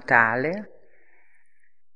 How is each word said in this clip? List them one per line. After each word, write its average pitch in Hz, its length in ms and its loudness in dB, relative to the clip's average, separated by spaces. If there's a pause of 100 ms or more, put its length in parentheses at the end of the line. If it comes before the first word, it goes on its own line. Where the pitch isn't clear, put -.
tale, 131 760 -2 (1160)